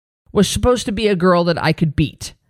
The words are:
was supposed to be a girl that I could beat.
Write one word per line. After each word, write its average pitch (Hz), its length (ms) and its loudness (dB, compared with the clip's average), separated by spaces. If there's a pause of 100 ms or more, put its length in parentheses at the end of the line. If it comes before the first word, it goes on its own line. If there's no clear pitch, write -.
(320)
was 202 160 2
supposed 240 380 0
to 254 60 -6
be 208 160 -2
a 202 80 2
girl 175 300 2
that 170 160 -2
I 160 120 0
could 156 220 -2
beat. - 400 -4 (140)